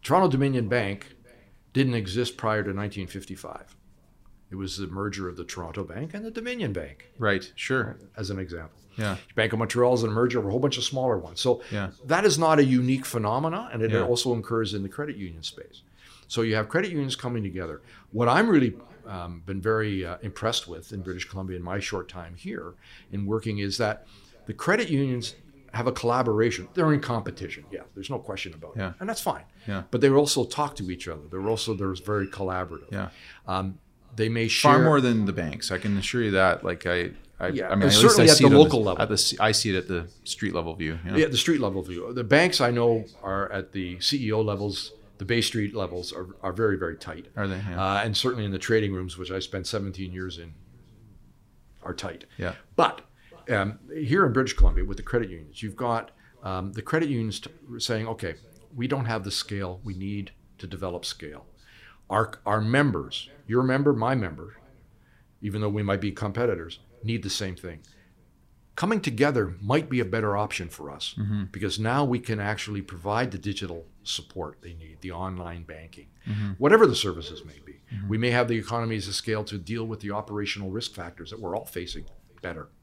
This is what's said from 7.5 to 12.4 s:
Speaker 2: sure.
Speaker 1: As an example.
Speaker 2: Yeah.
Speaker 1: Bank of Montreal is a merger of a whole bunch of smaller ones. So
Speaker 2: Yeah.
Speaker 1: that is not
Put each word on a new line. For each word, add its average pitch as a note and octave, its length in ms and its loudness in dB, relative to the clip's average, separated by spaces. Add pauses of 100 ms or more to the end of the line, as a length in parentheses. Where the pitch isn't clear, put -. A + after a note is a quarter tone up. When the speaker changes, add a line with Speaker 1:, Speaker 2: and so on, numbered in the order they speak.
Speaker 2:
sure. A#2+ 420 -2 (180)
Speaker 1:
As G#2 140 -6
an F#2+ 80 -4
example. E2 400 -10 (180)
Speaker 2:
Yeah. G#2 200 -2 (180)
Speaker 1:
Bank A2+ 180 2
of A2 60 -2
Montreal A#2+ 360 4
is A#2 100 2
a A2+ 40 2
merger A#2+ 300 2
of G#2 80 0
a G2 40 -2
whole A#2 100 0
bunch C3+ 180 0
of A#2 60 -4
smaller B2+ 340 0
ones. E2+ 220 -10
So B2 220 2 (100)
Speaker 2:
Yeah. G2 180 -2 (140)
Speaker 1:
that E3 200 2
is F#3 140 6
not D#3 220 6